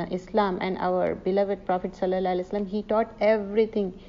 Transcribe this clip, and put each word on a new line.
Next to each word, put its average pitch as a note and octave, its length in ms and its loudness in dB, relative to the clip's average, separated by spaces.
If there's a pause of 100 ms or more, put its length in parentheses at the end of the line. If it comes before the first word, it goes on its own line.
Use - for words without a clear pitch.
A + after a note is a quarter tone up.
(120)
Islam, F#3 480 0
and F#3 180 -2
our F3+ 380 2
beloved G3 500 0
Prophet F#3 260 -2
sallallahu F#3 440 0
alaihi F3+ 120 -4
wasallam, G#3 200 -2
he G#3 140 -4
taught A3 260 2 (120)
everything, G#3 800 2 (100)